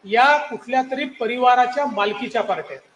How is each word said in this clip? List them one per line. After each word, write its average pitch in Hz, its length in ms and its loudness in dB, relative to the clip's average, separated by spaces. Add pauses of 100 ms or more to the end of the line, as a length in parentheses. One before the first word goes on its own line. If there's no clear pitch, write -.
या 233 340 4
कुठल्या 247 520 -4
तरी 269 140 -4 (160)
परिवाराच्या 247 640 2
मालकीच्या 214 560 -4
पार्ट्या 156 340 -6
आहेत. - 200 -20